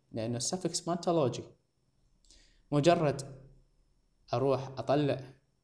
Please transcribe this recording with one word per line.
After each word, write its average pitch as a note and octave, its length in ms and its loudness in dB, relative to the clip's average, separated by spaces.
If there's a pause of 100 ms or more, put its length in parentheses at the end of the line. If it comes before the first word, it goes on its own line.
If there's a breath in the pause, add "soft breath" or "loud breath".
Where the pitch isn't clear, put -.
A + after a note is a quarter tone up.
(120)
لأنه A2+ 240 -2
السفكس E3 520 -4
مالته F3 240 -2
لوجي. D3 320 0 (1300 soft breath)
مجرد D3 720 2 (920)
أروح C3 340 0
أطلع C#3 680 -2 (300)